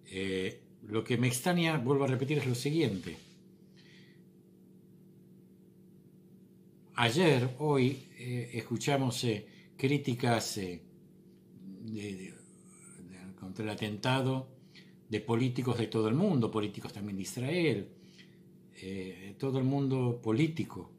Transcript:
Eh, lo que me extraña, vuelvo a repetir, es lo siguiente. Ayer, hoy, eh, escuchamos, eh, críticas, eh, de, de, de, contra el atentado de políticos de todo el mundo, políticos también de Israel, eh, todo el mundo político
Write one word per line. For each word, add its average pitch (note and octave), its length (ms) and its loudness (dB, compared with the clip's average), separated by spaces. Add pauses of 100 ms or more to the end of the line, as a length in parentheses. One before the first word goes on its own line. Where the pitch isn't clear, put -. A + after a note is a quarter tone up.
Eh, F#2+ 520 -2 (260)
lo A2 200 -2
que B2 120 2
me B2 120 4
extraña, E3 500 2
vuelvo C3+ 240 2
a C3 60 2
repetir, C3 300 0
es C3 80 0
lo A#2+ 100 0
siguiente. G#2+ 600 0 (3750)
Ayer, B2+ 640 4
hoy, C#3 480 2 (100)
eh, B2 360 -6
escuchamos, B2 680 0
eh, A2 240 -2 (300)
críticas, B2+ 840 0
eh, F2+ 240 -6 (1040)
de, G#2 320 -6
de, - 80 -
de, - 1120 -18
contra F#2+ 260 -8
el G#2+ 60 -2
atentado B2+ 760 0 (600)
de G#2+ 120 0
políticos A#2+ 580 0
de A2 80 0
todo A2 220 2
el A#2 60 4
mundo, D3+ 360 4
políticos G#2 420 -4
también G#2 240 -6
de F#2+ 60 -6
Israel, B2+ 680 0 (920)
eh, F#2+ 580 -10
todo C3+ 220 0
el C3 40 0
mundo C3 560 2
político A2 800 0